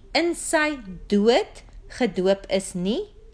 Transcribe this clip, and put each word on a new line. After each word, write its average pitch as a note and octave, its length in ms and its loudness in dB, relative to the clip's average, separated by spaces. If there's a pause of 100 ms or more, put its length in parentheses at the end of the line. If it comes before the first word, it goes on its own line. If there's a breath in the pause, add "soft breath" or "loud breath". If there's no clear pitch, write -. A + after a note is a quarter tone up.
(120)
in E4 220 2
sy D4+ 440 0 (280)
dood A#3 560 2 (260)
gedoop G3 600 0
is F#3+ 260 -2
nie? G3 280 -2 (320)